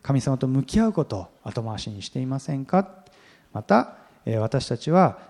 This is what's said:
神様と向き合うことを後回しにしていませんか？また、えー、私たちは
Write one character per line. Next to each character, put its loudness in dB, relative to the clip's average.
神 2
様 0
と 0
向 2
き 2
合 4
う 0
こ 0
と -6
を -8
後 -6
回 -6
し -10
に -10
し -12
て -6
い -4
ま -4
せ -6
ん -6
か？ 0
ま -8
た、 2
え -2
ー、 0
私 -2
た -4
ち -4
は 4